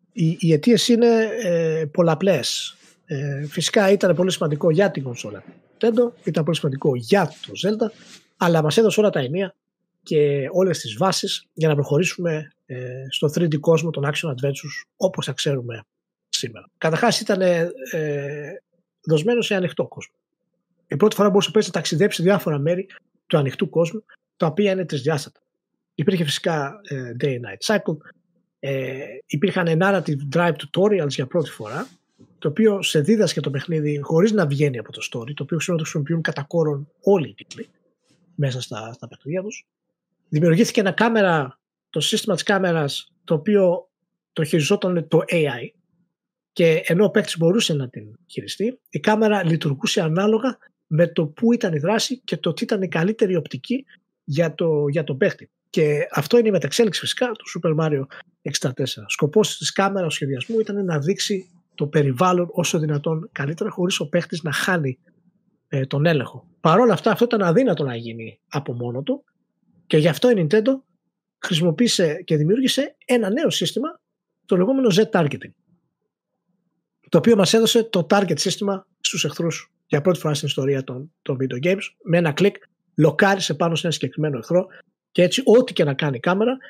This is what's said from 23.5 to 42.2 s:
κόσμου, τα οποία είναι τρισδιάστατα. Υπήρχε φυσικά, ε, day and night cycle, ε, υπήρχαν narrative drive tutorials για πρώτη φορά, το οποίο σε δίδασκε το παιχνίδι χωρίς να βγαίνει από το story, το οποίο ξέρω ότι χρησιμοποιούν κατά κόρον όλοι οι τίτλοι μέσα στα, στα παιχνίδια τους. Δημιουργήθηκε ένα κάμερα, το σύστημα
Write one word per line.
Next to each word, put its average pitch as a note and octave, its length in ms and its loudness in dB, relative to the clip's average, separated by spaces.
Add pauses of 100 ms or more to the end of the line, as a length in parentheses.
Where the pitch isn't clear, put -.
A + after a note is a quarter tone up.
κόσμου, E3+ 340 -2 (340)
τα F3+ 80 2
οποία F#3+ 260 2
είναι F#3+ 140 -2
τρισδιάστατα. C#3+ 540 -4 (560)
Υπήρχε E3+ 280 0
φυσικά, C#3+ 600 -4
ε, B2+ 380 -10
day D3+ 60 0
and B2+ 120 -4
night A#2+ 360 -4
cycle, F#3 220 -4 (640)
ε, C3+ 400 -6 (260)
υπήρχαν F3 420 0 (140)
narrative F#3 360 0 (180)
drive E3+ 180 2
tutorials F#3 540 0
για C3+ 200 -4
πρώτη E3+ 220 -2
φορά, B2 380 -10 (500)
το - 100 -6
οποίο G3+ 340 2
σε - 180 0
δίδασκε F#3 400 2
το D3 100 -4
παιχνίδι D3 520 -4
χωρίς E3 300 2
να G3+ 160 2
βγαίνει C#3 300 0
από G#2+ 140 -10
το - 100 -6 (100)
story, B2 220 -10
το D3 100 -8
οποίο D#3+ 140 -4
ξέρω F3 160 -4
ότι D#3+ 100 -2
χρησιμοποιούν D#3+ 380 -2
κατά D#3 220 -6
κόρον D3 440 -2 (140)
όλοι F3+ 280 2
οι G2 40 -18
τίτλοι - 340 -18 (680)
μέσα C3 260 -4
στα, A2+ 320 -12
στα A#2 140 -18
παιχνίδια D#3+ 340 -8
τους. - 260 -14 (640)
Δημιουργήθηκε E3 500 2
ένα G3 120 0
κάμερα, F#3 680 2 (300)
το - 100 -4
σύστημα G3+ 340 -2